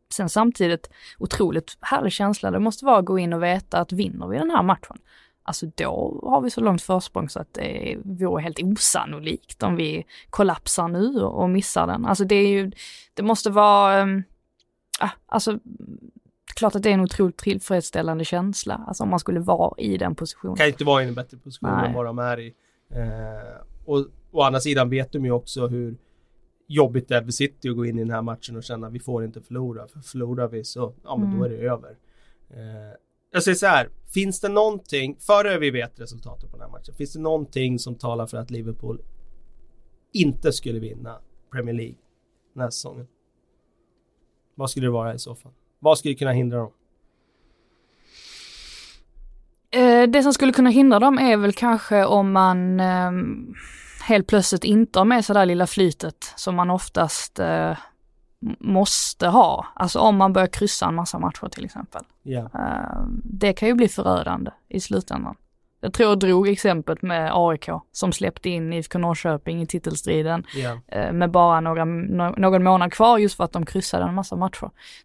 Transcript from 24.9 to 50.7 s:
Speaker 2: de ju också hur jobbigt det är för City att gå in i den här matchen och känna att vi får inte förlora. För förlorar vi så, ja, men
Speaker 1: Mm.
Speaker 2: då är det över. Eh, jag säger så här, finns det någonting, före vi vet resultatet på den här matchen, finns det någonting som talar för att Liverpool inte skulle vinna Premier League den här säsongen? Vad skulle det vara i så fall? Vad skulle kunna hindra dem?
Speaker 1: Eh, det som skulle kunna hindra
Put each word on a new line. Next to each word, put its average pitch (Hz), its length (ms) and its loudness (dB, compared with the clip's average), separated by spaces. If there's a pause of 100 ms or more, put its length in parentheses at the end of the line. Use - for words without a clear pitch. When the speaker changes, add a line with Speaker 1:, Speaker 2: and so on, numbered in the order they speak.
Speaker 2:
de 139 140 -4
ju 123 60 -2
också 120 360 -4
hur 120 300 -8 (720)
jobbigt 131 400 2
det 127 100 0
är 117 60 0
för 117 80 -8
City 139 380 -4
att 120 60 -4
gå 117 100 -2
in 117 120 -4
i 113 40 -2
den 113 100 -4
här 113 100 -4
matchen 113 340 -10
och 113 80 -12
känna 113 240 -12
att 113 60 -14
vi 120 60 -12
får 117 260 -6
inte 113 160 -14
förlora. 120 460 -10
För - 120 -20
förlorar 123 480 -6
vi 110 160 -10
så, 117 300 -10 (100)
ja, 131 140 -8
men 208 100 0
Speaker 1:
Mm. 196 120 -2
Speaker 2:
då 123 60 -2
är 120 40 -4
det 113 80 -10
över. 120 320 -6 (600)
Eh, 110 440 -18 (380)
jag 180 120 -2
säger 185 120 2
så 202 100 0
här, 147 240 4 (240)
finns 196 260 -2
det 202 100 -4
någonting, 202 680 -2
före 202 380 2
vi 147 140 0
vet 120 280 -8
resultatet 117 520 -14
på - 60 -16
den 117 80 -14
här 120 60 -14
matchen, - 240 -16
finns 143 180 -10
det 156 60 -12
någonting 139 600 -2
som 120 160 -10
talar 117 320 -6
för 117 100 -12
att 123 140 -12
Liverpool 117 500 -8 (1120)
inte 151 380 0
skulle 117 280 -8
vinna 113 380 -14 (340)
Premier 120 240 -8
League 117 200 -10 (580)
den 131 100 -12
här 120 60 -6
säsongen? 123 380 -14 (1500)
Vad 135 140 -6
skulle 131 180 -4
det 120 40 2
vara 113 220 -4
i 120 60 -12
så - 160 -14
fall? - 160 -20 (280)
Vad 156 180 4
skulle 147 160 -4
kunna 135 180 -2
hindra 123 260 0
dem? 113 140 -8 (3000)
Speaker 1:
Eh, 240 380 8
det 262 140 6
som 277 100 4
skulle 262 200 4
kunna 254 160 6
hindra 247 300 8